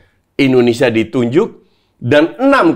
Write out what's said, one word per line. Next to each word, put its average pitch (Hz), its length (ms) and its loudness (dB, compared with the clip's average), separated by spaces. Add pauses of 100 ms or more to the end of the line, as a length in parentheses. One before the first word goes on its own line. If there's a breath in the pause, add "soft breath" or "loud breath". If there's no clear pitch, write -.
(400)
Indonesia 127 480 0
ditunjuk, 120 800 -4 (320)
dan 147 400 0
enam 262 360 2